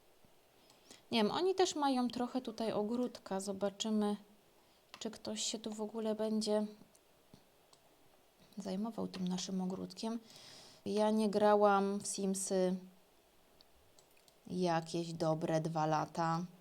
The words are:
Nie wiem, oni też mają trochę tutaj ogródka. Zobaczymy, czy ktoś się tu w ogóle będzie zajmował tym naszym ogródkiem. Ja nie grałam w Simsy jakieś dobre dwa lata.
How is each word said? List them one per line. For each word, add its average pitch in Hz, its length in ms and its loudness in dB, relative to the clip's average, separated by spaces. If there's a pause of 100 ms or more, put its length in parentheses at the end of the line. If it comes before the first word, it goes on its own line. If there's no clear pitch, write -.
(1120)
Nie 233 120 4
wiem, 208 80 4
oni 370 240 2
też 359 200 4
mają 269 320 2
trochę 247 340 -2
tutaj 220 300 -4
ogródka. 214 680 -2
Zobaczymy, 202 760 0 (840)
czy 220 120 -8
ktoś 214 320 -8
się - 160 -4
tu 220 140 -6
w 214 80 -8
ogóle 220 340 -2
będzie 214 500 2 (1900)
zajmował 190 500 -4
tym 180 200 -4
naszym 185 340 -2
ogródkiem. 185 580 -6 (680)
Ja 208 260 2
nie 220 180 4
grałam 202 680 6
w - 80 -8
Simsy 190 680 0 (1700)
jakieś 170 680 -2
dobre 160 480 0
dwa 160 240 0
lata. 165 600 0 (160)